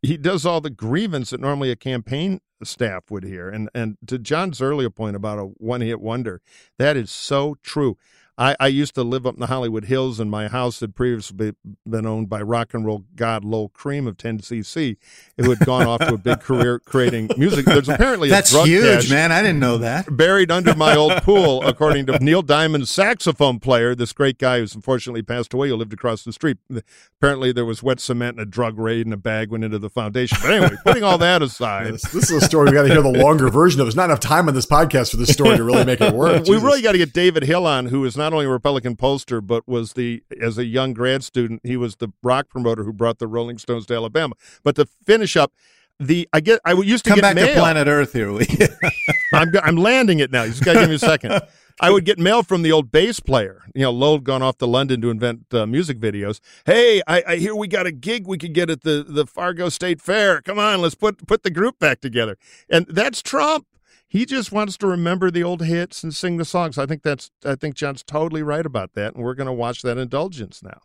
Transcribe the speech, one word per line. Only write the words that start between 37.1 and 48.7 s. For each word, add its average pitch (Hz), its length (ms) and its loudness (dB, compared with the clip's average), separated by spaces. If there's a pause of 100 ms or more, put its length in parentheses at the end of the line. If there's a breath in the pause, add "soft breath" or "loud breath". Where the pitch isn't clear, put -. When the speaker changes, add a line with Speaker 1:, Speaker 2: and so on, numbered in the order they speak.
Speaker 1:
David 170 280 2
Hill 170 240 0
on, 135 220 0
who 135 180 -2
is 120 100 -4
not 151 180 -4
only 151 120 0
a 135 40 -2
Republican 131 480 -2
pollster, 131 480 -2
but 113 240 -2
was 117 240 -4
the, 120 280 -4 (200)
as 113 160 -4
a 123 80 -4
young 131 280 -2
grad 127 300 -2
student, 113 400 -4
he 123 140 -4
was 120 180 -6
the 113 140 -8 (120)
rock 127 280 -2
promoter 117 340 -4
who 104 80 -8
brought 113 280 -2
the 117 80 -8
Rolling 117 300 -6
Stones 117 280 -6
to 120 100 -4
Alabama. 117 400 -4 (300 soft breath)
But 190 100 2
to 147 100 4 (200)
finish 214 320 4
up, 151 160 2 (440)
the, 160 360 0
I 156 80 2
get, 220 240 4
I 170 80 2
used 202 320 2
to 226 60 4
Speaker 2:
Come 208 40 6
Speaker 1:
get 202 60 6
Speaker 2:
back 196 140 4
Speaker 1:
mail. 175 120 4
Speaker 2:
to 294 60 2
planet 160 340 4
Earth 147 240 2
here. 104 220 -2
We 107 120 0 (460)